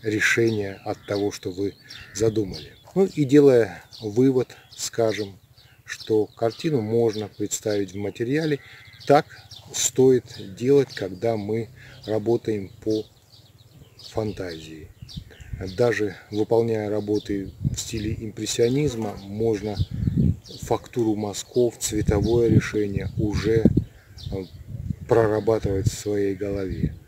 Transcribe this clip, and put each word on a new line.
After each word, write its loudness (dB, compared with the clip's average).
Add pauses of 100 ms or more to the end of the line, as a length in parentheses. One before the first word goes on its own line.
решения 0
от -6
того, -2
что -8
вы -4 (400)
задумали. -2 (200)
Ну 4
и 0
делая 6 (180)
вывод, 2 (280)
скажем, -2 (460)
что -2
картину -2
можно 0
представить -4
в -12
материале, -2 (460)
так 6 (480)
стоит 4 (320)
делать, 2
когда -4
мы -4 (380)
работаем -2 (120)
по -2 (1040)
фантазии. -8 (880)
Даже 0 (140)
выполняя 0
работы -2 (120)
в -2
стиле -6
импрессионизма, 0
можно -2 (840)
фактуру 0
мазков, -2
цветовое 2
решение 2
уже, 0 (680)
э, -6 (640)
прорабатывать 2
в -2
своей -2
голове. -4 (120)